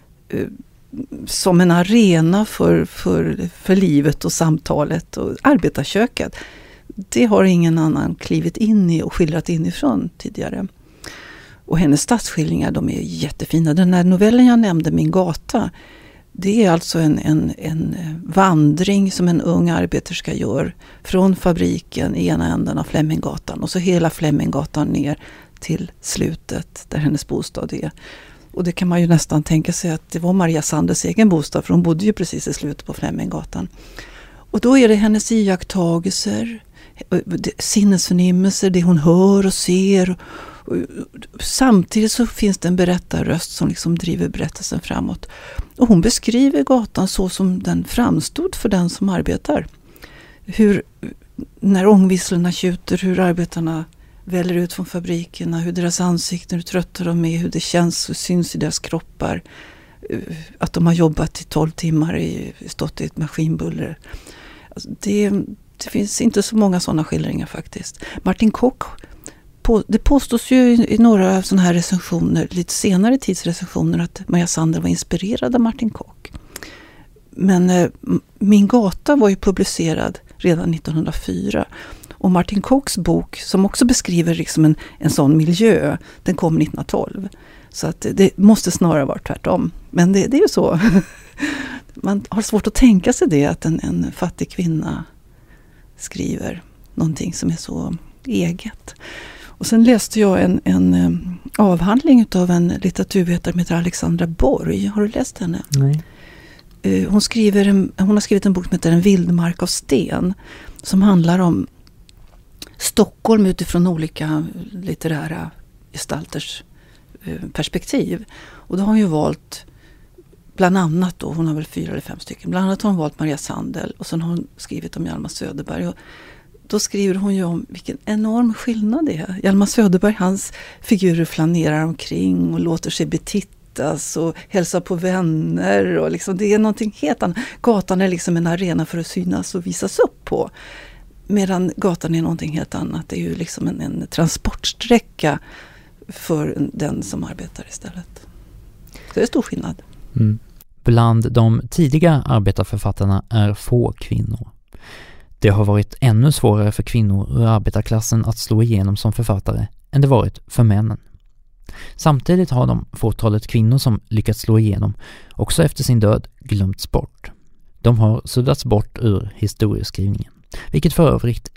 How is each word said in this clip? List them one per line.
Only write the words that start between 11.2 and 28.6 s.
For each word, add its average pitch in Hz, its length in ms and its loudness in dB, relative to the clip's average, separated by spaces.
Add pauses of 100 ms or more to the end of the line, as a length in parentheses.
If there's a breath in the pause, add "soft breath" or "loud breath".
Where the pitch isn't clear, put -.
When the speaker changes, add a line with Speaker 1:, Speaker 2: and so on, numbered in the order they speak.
Speaker 1:
Och 165 140 0
hennes 151 220 4
stadsskildringar, - 680 -2
de - 180 -2
är - 120 -4
jättefina. 160 720 -2
Den 180 200 4
här 180 100 4
novellen 214 420 6
jag 240 140 8
nämnde, 165 320 2
Min 160 200 2
gata, 180 580 0 (680 loud breath)
det 202 260 4
är 180 60 6
alltså 165 280 0
en, 156 200 4
en, 156 380 0
en, 160 360 -4
eh, 165 400 -10
vandring 185 760 4
som 180 160 0
en 170 140 2
ung 170 280 2
arbeterska 165 640 -4
gör 117 420 -4 (280 loud breath)
från 190 320 2
fabriken 175 800 -2
i 175 120 0
ena - 200 0
änden 170 300 -2
av 156 60 -4
Fleminggatan 156 800 -4
och 156 60 -6
så 185 100 -4
hela 175 300 2
Fleminggatan 151 800 -2
ner 151 320 -4 (400 loud breath)
till - 320 -6 (100)
slutet - 880 -8
där - 80 -6
hennes 147 300 -2
bostad - 460 -8
är. 151 180 -8 (600 loud breath)
Och 185 120 -6